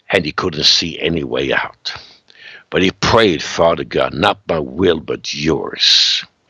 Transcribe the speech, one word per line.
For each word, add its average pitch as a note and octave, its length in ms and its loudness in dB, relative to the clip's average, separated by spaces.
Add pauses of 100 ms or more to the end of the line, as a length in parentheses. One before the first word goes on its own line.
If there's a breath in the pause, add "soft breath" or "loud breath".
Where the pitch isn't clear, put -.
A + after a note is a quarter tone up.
And F2+ 160 2
he D2+ 80 -6
couldn't D#2 320 -2
see D#2+ 340 0
any D#2+ 260 -2
way B1+ 280 -2
out. - 400 -6 (800 loud breath)
But E2+ 120 0
he F#2 80 2
prayed, G#2 520 2
"Father E2 420 0
God, C2 300 -2
not F#2+ 240 0 (100)
my E2 100 0
will, D#2 420 0
but - 340 -8
yours. - 920 0 (260)